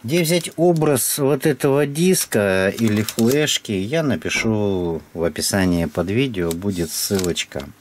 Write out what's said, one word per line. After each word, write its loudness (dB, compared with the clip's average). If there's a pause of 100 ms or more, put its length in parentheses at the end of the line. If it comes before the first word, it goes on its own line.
Где 0
взять 0
образ 2
вот 2
этого 2
диска 2
или 0
флешки, 0
я -2
напишу -2 (120)
в -2
описании 0
под -4
видео, -2
будет -4
ссылочка -4 (120)